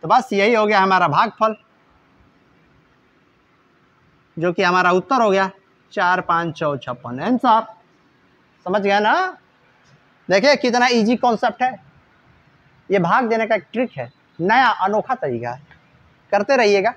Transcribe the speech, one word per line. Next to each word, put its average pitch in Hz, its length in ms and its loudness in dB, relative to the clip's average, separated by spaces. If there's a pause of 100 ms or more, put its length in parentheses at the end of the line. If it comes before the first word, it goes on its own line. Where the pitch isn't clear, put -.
तो 160 60 -10
बस 233 240 2
यही 208 220 2
हो 214 120 2
गया 208 140 2
हमारा 185 280 2
भागफल, 214 460 0 (2750)
जो 175 160 -2
कि 190 100 -4
हमारा 180 300 2
उत्तर 208 300 0
हो 214 80 2
गया 190 200 0 (420)
चार 185 280 0
पाँच 170 360 -4
छः 147 220 -4
छप्पन, 123 420 -12
आंसर। 226 460 0 (1000)
समझ 196 140 -2
गया 196 200 0
ना? 214 140 0 (1120)
देखिए 202 280 4
कितना 247 320 0
easy 240 280 2
concept 233 460 -2
है, 254 100 -2 (1160)
ये 196 100 2
भाग 202 240 2
देने 226 220 -2
का 226 80 -2
एक 190 180 -4
trick 233 200 -4
है, 123 180 -12 (280)
नया 233 300 2 (160)
अनोखा 208 320 -2
तरीका 120 340 -6
है, 123 120 -12 (720)
करते 202 240 0
रहिएगा। 208 400 2